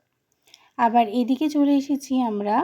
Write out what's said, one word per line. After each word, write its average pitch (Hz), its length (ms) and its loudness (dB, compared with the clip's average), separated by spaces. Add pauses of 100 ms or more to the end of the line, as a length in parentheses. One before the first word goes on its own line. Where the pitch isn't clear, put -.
(760)
আবার 233 320 4
এদিকে 247 400 -2
চলে 285 280 2
এসেছি 277 440 -4
আমরা 208 420 -2